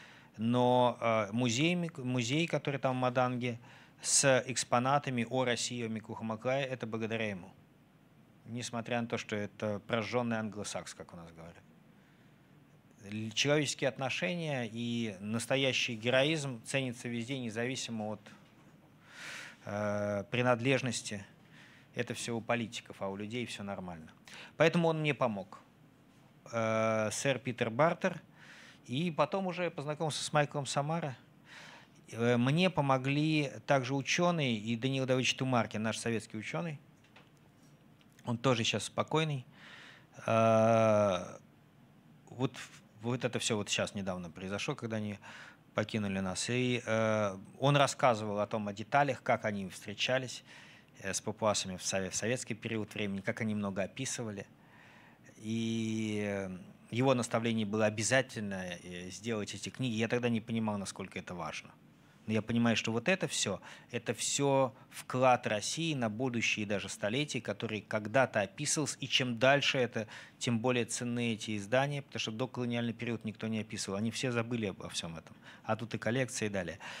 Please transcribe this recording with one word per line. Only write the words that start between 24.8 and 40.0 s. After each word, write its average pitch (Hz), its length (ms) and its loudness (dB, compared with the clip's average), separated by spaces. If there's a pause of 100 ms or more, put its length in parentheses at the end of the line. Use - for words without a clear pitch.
он 160 100 2
мне 151 160 2
помог. 107 460 -2 (920)
Э, 110 640 2
сэр 135 260 0
Питер 117 320 -2
Бартер. 170 500 2 (640)
И 156 260 -2
потом 160 340 0
уже 175 240 -2
познакомился 151 540 -4
с - 80 -4
Майклом 147 340 4
Самара. 151 500 -2 (920)
Э, 120 260 4
мне 147 340 4
помогли 143 800 2 (140)
также 135 280 4
учёные 147 640 2
и 107 180 -2
Даниил 131 320 0
Давыдович 127 300 2
Тумаркин, 117 460 0
наш 110 160 -2
советский 113 400 -4
учёный. 156 420 -6 (1400)
Он 120 140 -2
тоже 120 260 2
сейчас 110 200 0
спокойный. 147 600 -2 (800)